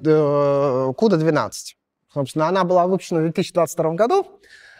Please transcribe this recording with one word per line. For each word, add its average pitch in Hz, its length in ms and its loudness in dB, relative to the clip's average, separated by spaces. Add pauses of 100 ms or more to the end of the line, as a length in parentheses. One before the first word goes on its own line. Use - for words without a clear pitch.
э, 143 920 2
куда 214 180 2
двенадцать. 156 640 -2 (360)
Собственно, 151 360 -2
она 185 160 0
была 180 220 2
выпущена 180 340 -2
в - 20 0
две 165 80 -2
тысячи - 220 -6
двадцать 165 220 0
втором 160 200 -2
году, 269 460 -2 (380)